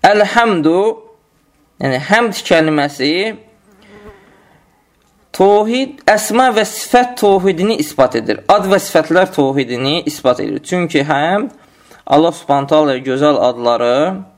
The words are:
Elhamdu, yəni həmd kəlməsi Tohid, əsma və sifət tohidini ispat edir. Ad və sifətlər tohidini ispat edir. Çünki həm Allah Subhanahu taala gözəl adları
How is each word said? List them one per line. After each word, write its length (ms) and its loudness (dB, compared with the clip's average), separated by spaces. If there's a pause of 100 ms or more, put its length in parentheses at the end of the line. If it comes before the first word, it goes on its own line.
Elhamdu, 760 2 (1000)
yəni 300 -2
həmd 320 0
kəlməsi 720 0 (2250)
Tohid, 680 0 (100)
əsma 400 2
və 160 0
sifət 540 0
tohidini 580 2
ispat 400 0
edir. 220 -4 (100)
Ad 160 2
və 160 2
sifətlər 480 0
tohidini 720 -2
ispat 400 -2
edir. 160 -6
Çünki 480 -2
həm 400 -2 (560)
Allah 320 2
Subhanahu 320 -2
taala 320 2
gözəl 400 0
adları 840 0 (140)